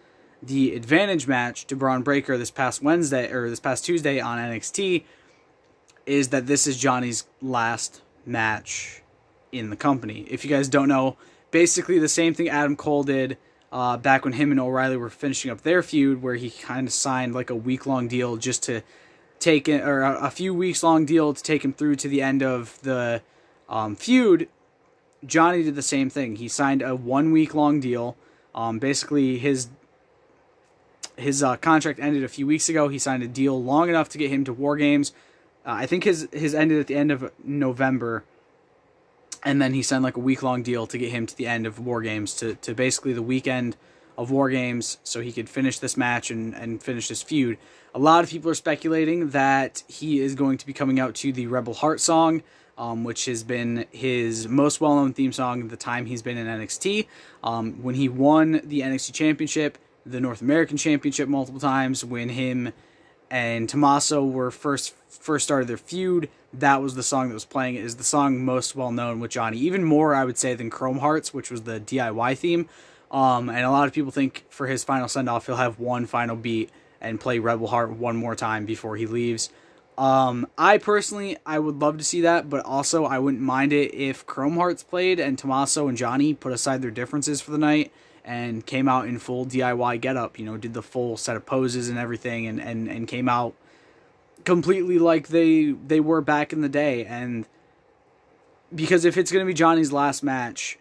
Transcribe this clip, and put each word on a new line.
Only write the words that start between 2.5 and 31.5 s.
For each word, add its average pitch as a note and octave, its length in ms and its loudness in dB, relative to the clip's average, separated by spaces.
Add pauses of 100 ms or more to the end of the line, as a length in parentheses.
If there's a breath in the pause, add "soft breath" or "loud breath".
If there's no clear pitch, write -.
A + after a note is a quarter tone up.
Wednesday, C#3 500 0
or A#2+ 160 -2
this A#2 120 -4
past C3 260 -4
Tuesday D3 340 0
on A#2+ 200 -4
N A#2 140 -4
X - 180 -8
T, F#3 340 0 (1000 soft breath)
is C#3 220 2
that C3 180 0
this C#3 180 2
is C3 120 -2
Johnny's B2 480 0 (180)
last A#2 580 -4 (240)
match - 800 -4 (480)
in A2+ 180 -8
the G#2+ 60 -6
company. A2+ 520 -2
If - 160 -8
you C#3 60 -8
guys C#3 180 2
don't C#3 200 4
know, C3 280 2 (360 soft breath)
basically E3+ 480 4
the D#3 80 2
same E3 260 2
thing E3+ 160 -2
Adam D3 260 0
Cole C#3+ 280 0
did, C3+ 340 -2 (340 soft breath)
uh, B2 260 -2
back C3+ 280 4
when C3 80 -2
him C#3+ 160 2
and C3+ 100 4
O'Reilly C3 380 0
were A#2 140 -6
finishing C3+ 400 -6
up A2 100 -10
their E3+ 220 2
feud, C#3 400 2
where B2 120 -2
he A#2+ 140 -8
kinda B2+ 400 -6
signed, B2+ 460 -2
like, B2+ 160 -6
a A#2+ 40 -4
week-long B2+ 520 -2
deal A#2+ 300 -2
just A#2+ 260 -4
to A2+ 180 -4 (560 soft breath)
take D#3 300 4
it, D3 140 2
or C#3 200 0
a, C3+ 240 0
a C3+ 40 2
few F#3 240 -4
weeks F3 300 0
long D#3+ 200 6
deal D3+ 300 4
to - 80 -8
take D#3 240 0
him C3+ 80 0
through D3 220 2
to C#3 120 -6
the C#3 140 2
end C3+ 220 2
of B2 400 -4
the, B2 400 -2 (440 soft breath)
um, G#2+ 280 -4
feud. A3 520 4 (800)
Johnny E3 380 4
did D3+ 100 0
the C#3+ 80 -6
same C3+ 300 0
thing. B2 240 -4
He A#2 120 -10
signed C#3 360 0
a C3 120 -2
one C3 360 2
week D#3 240 4
long D3 240 4
deal. A#2+ 360 -4 (380 soft breath)
Um, A2+ 240 -4
basically, C3+ 640 0
his, B2+ 300 0 (1500)
his, C#3 240 -2
uh, B2+ 160 2